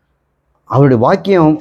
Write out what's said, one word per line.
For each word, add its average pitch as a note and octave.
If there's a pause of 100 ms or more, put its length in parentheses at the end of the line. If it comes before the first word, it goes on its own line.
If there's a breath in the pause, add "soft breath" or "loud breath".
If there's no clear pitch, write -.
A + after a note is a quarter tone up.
(680)
அவருடைய B2+
வாக்கியம் E3